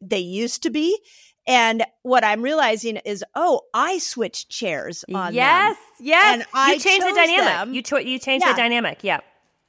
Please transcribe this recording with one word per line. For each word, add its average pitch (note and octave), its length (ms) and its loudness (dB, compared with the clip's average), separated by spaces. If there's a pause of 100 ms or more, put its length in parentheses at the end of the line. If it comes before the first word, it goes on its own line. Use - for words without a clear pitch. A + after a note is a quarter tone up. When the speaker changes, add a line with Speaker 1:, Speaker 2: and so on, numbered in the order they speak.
Speaker 1:
they F#3+ 160 -4
used F#3+ 460 -6
to E4 60 0
be. E4 280 -2 (480)
And A3+ 360 2 (200)
what B3 200 2
I'm G#3+ 200 0
realizing A#3 560 0
is, G3+ 260 -8 (100)
oh, D#4+ 280 0 (100)
I D#4 260 0
switched - 520 -8
chairs E3+ 520 -8 (100)
on - 20 -8 (140)
them. G#3+ 60 -8
Speaker 2:
Yes, E4+ 420 2 (220)
yes. E4 360 4
Speaker 1:
And A#3 180 -4
I C4+ 220 4
Speaker 2:
You D4+ 60 -2
changed F#4+ 260 2
the - 20 2
Speaker 1:
chose G4 80 0
Speaker 2:
dynamic. E4+ 300 4
Speaker 1:
them. G3+ 280 -2
Speaker 2:
You A#3+ 80 -6
cho-, C#4+ 160 -4
you B3+ 200 -4
changed C#4 280 0
Speaker 1:
Yeah. C4+ 60 4
Speaker 2:
the C4 60 0
dynamic. A#3 440 0
Yeah. F3 180 -2 (480)